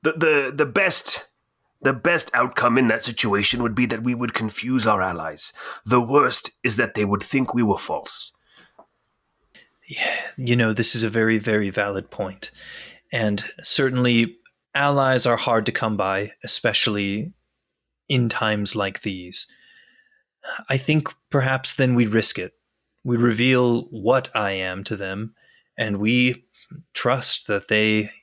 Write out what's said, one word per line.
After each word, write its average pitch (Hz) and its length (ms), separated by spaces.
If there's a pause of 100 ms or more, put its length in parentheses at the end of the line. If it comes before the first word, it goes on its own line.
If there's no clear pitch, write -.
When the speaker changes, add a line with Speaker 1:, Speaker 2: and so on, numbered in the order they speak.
Speaker 1:
The, 160 120
the, 151 420
the 147 100
best, - 600 (540)
the 135 120
best 160 400
outcome 123 440
in 123 100
that 110 160
situation 110 580
would 113 140
be - 120
that 113 160
we 123 120
would 117 180
confuse 113 540
our 104 140
allies. 82 500 (340)
The 123 160
worst 127 500 (120)
is 113 140
that 117 160
they 107 100
would 98 180
think 131 320
we 120 100
were 101 140
false. - 540 (1600)
Speaker 2:
Yeah, - 280 (200)
you 120 200
know, 113 180
this 107 220
is 113 80
a 110 60
very, 113 280
very 107 320
valid 98 400
point. 95 400 (640)
And 107 320 (180)
certainly 123 760 (360)
allies 139 540
are 117 100
hard 113 300
to 117 40
come 110 240
by, 98 360 (120)
especially 104 920 (760)
in 123 200
times 107 460
like 98 260
these. 92 460 (1200)
I 135 80
think 151 320 (200)
perhaps 131 460
then 127 180
we 120 140
risk 107 320
it. 92 140 (500)
We 120 140
reveal 120 720
what 120 440
I 104 180
am 95 320
to 110 100
them, 98 400 (420)
and 107 200
we 123 480 (480)
trust - 540
that 101 200
they 107 440 (120)